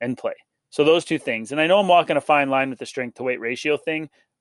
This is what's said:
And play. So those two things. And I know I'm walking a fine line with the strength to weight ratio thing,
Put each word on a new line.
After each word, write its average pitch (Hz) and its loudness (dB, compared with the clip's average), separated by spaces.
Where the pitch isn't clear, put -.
And 123 -6
play. - -6
So - 0
those 165 4
two 156 -4
things. 113 -6
And 151 -2
I 156 2
know 190 6
I'm 196 2
walking 170 4
a 139 0
fine 143 2
line 135 0
with 127 -10
the 120 -12
strength 123 -10
to 123 -10
weight 127 -4
ratio 127 -4
thing, 156 -6